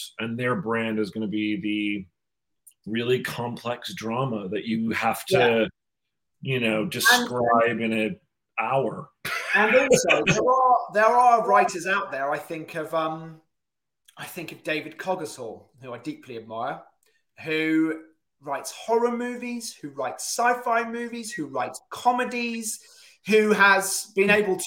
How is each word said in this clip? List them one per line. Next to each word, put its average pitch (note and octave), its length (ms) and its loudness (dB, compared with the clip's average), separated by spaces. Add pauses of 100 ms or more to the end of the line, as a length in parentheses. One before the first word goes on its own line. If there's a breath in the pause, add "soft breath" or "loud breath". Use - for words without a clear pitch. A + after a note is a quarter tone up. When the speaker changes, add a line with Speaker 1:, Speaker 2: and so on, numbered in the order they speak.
(200)
Speaker 1:
and A#2 200 -4
their B2 160 0
brand A2+ 440 -2
is G#2 100 -2
gonna A2 180 -4
be G#2+ 320 -2
the G#2 460 -4 (800)
really A#2+ 360 0
complex A#2+ 720 -8
drama A2+ 540 -4
that G2 180 -6
you A2+ 260 -2
have A2 340 -2
to, B2 120 2
Speaker 2:
Yeah. A#2 300 4 (760)
Speaker 1:
you C3 200 -4
know, A2 220 0
Speaker 2:
And F#2+ 80 -4
Speaker 1:
describe A#2 880 2
in A2+ 100 0
an G#2+ 280 -2 (380)
hour. A#2+ 520 -2 (440)
Speaker 2:
And G#3+ 220 4
also, C4 480 4
Speaker 1:
<laughs> - 20 -2
Speaker 2:
there G3+ 240 2
are, B3+ 280 6 (160)
there G#3+ 120 4
are B3 400 6
writers F#3 400 4
out F#3+ 240 0
there. C#3 220 -2
I D3+ 80 -2
think D#3+ 360 -12
of, D#3 180 -6
um... D#3+ 480 -4 (760)
I - 80 -14
think - 280 -12
of C#3+ 100 -20
David D3+ 340 -6
Coggeshall, D3 680 -8 (140)
who B2+ 120 -12
I A#2+ 40 -12
deeply C3+ 400 -12
admire, A2+ 440 -8 (600)
who D#3+ 580 0 (400)
writes C#3 300 -8
horror A#3 440 0
movies, A#3+ 580 -8
who - 160 -14
writes C3+ 340 -8
sci-fi A#3 640 0
movies, A#3 440 -8
who D3+ 140 -6
writes C3 320 -6 (100)
comedies, A#3+ 920 -2 (480 soft breath)
who G#3+ 240 6
has G3 640 4
been G3 140 4
able G3+ 360 4